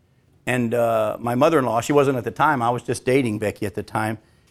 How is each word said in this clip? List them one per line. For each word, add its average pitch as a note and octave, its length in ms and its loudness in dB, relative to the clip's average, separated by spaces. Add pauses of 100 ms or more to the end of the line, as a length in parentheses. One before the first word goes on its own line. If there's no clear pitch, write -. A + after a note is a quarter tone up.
(480)
And, A#2+ 260 0
uh, A2+ 440 0
my A#2+ 160 -4
mother-in-law, B2+ 460 2
she D3 120 -2
wasn't C#3 260 4
at A2+ 40 -4
the A2 80 -6
time. C#3+ 320 0
I A#2 80 2
was B2 140 -4
just - 200 -6
dating B2 360 0
Becky G#2 260 -4
at G2 80 -8
the G#2 80 -6
time. A2 360 -4 (320)